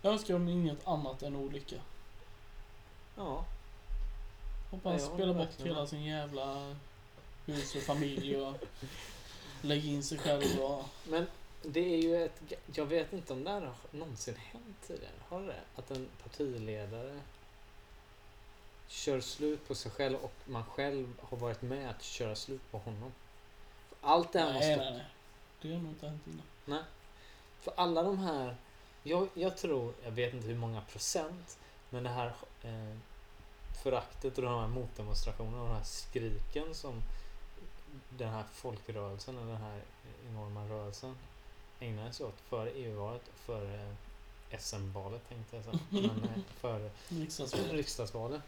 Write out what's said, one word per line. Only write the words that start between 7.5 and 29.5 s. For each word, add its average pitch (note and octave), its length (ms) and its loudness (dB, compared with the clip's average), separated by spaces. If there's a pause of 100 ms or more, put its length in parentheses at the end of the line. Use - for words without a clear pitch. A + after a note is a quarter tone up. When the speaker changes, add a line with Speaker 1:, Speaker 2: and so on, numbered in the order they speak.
Speaker 1:
och C#3 60 0
familj C#3 560 2
och C#3 180 0 (540)
Speaker 2:
<laughs> - 520 -10
Speaker 1:
lägger D3 280 4
in C#3+ 140 2
sig D3 140 0
själv C#3+ 440 6
och C3+ 240 2 (180)
Speaker 2:
Men E3 240 4 (360)
det D#3 160 4
är F3 220 8
ju E3+ 240 8
ett - 240 -4
ga-, - 80 -4 (180)
jag D3+ 100 4
vet D#3+ 280 4
inte F3 200 -4
om C3 100 0
det F#3+ 80 0
här G3+ 100 0
har C3 120 -4 (180)
någonsin C#3+ 460 -4
hänt A#2 380 -12 (120)
tidigare. - 260 -8 (160)
Har F3+ 120 -2
det? F#3+ 180 -6 (160)
Att B2+ 160 -8
en C#3 160 -2 (160)
partiledare A2+ 960 -2 (1700)
kör C3 340 2
slut D3+ 460 0
på C3 80 0
sig A2 160 -4
själv C3+ 260 2
och - 160 -4 (120)
man B2 200 -4
själv C#3 480 0 (160)
har B2 80 -2
varit A#2 240 0
med C3 280 -2
att - 140 -6
köra G#2+ 320 -2
slut - 360 -6
på A2 60 -4
honom. A2 340 -4 (760)
För - 180 -2
allt E3+ 260 10
det F3+ 60 8
här D#3+ 60 8
Speaker 1:
Nej, C#3 100 4
Speaker 2:
måste D3+ 200 8
Speaker 1:
nej, C3 180 2
nej. B2 120 -6 (560)
Det D#3 120 -4
har F3 80 0
nog D#3 100 -4
inte D3+ 160 -8
hänt D3+ 200 -6
innan. D#3 180 -10 (200)
Speaker 2:
Nej. C#3+ 160 0 (800)
För - 160 -4
alla E3+ 260 8
de F#3+ 160 6
här... C3+ 360 2 (480)
Jag, F3+ 300 6
jag F3+ 240 4